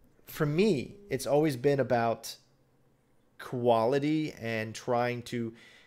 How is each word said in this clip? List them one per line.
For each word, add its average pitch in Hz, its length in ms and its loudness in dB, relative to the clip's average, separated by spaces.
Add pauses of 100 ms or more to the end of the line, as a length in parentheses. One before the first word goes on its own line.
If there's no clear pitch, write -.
(260)
for - 180 -4
me, 156 520 0 (120)
it's 127 180 -4
always 143 300 2
been 139 240 2
about 117 560 0 (1000)
quality 127 1000 2
and 113 360 -6
trying 123 480 -2
to, 117 320 -6 (320)